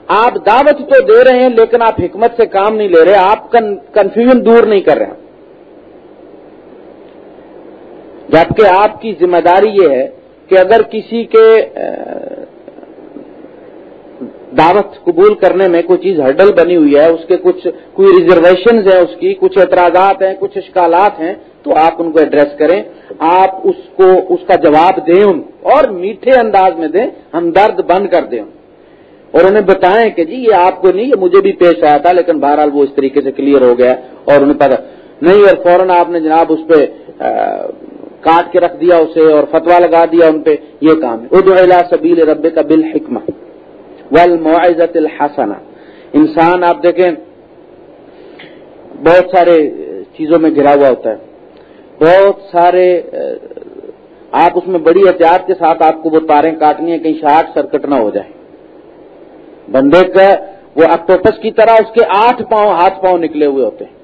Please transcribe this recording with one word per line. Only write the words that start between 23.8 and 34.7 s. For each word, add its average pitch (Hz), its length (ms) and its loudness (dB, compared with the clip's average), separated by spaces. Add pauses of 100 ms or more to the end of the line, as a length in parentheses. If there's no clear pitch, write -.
کو، 185 380 2
اس 170 120 -4
کا 185 80 0
جواب 165 520 0
دیں 180 180 2
ان، 175 180 0 (200)
اور 254 260 2
میٹھے 202 420 -8
انداز 196 480 2
میں 160 100 -6
دیں، 190 180 -4 (280)
ہمدرد 175 460 0
بن 175 260 -2
کر 139 180 -2
دیں 110 180 -10 (880)
اور 170 140 2
انہیں 202 180 2
بتائیں 190 480 0
کہ 170 140 -4
جی 170 100 -10
یہ 240 200 -2
آپ 185 280 0
کو 190 100 2
نہیں، 208 140 -4
یہ 240 140 0
مجھے 185 200 2
بھی 190 120 0
پیش 170 320 0
آیا 147 120 2
تھا، 170 160 0
لیکن 170 280 -2
بہرحال 147 320 0
وہ 143 100 -2
اس 139 140 -4
طریقے 135 240 -2
سے 135 120 -4
کلیئر 139 300 0
ہو 123 160 2
گیا 123 140 2 (320)
اور 143 160 2
انہیں 147 180 0
پتہ 135 220 0 (420)